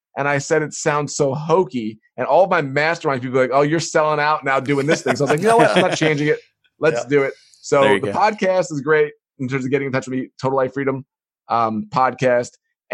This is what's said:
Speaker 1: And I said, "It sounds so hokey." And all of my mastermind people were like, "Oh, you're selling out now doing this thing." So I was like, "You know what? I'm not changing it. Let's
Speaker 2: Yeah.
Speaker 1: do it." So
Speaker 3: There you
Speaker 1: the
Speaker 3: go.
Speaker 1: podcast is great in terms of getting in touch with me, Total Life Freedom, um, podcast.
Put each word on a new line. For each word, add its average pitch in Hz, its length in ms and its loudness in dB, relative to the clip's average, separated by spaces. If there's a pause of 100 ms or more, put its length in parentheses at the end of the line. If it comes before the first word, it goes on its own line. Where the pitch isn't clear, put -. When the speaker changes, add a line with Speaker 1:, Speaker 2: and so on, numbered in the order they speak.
(180)
Speaker 1:
And 139 100 -2
I 143 100 0
said, 156 260 0
"It 147 100 -8
sounds 147 420 -2
so 139 180 0
hokey." 151 640 -2 (200)
And 120 100 -4
all 151 160 4
of 190 60 -2
my 180 120 2
mastermind 147 600 -2
people 127 160 -2
were 131 60 4
like, 123 100 -2
"Oh, 139 80 4
you're 151 180 2
selling 156 400 0
out 151 260 0
now 135 140 0
doing 139 260 -2
this 160 160 0
thing." 127 140 -2
So 143 80 -2
I - 20 0
was - 60 0
like, 151 100 0
"You 196 60 0
know 226 100 4
what? - 180 4
I'm 180 60 2
not 180 160 0
changing 151 300 0
it. 151 120 0 (400)
Let's 143 240 0
Speaker 2:
Yeah. 123 60 -10
Speaker 1:
do 139 140 4
it." 135 100 -4 (280)
So 143 200 2
Speaker 3:
There 139 140 6
you 196 60 0
Speaker 1:
the 107 100 -4
Speaker 3:
go. 120 80 -2
Speaker 1:
podcast 190 520 0
is 143 100 -6
great 151 320 2 (260)
in 131 80 -6
terms 131 180 -4
of 127 60 -4
getting 139 160 0
in 131 60 -8
touch 131 140 -4
with 131 120 -6
me, 127 100 -8 (120)
Total 135 160 -2
Life 131 160 0
Freedom, 135 320 -4 (440)
um, 110 400 -2
podcast. 127 600 0 (420)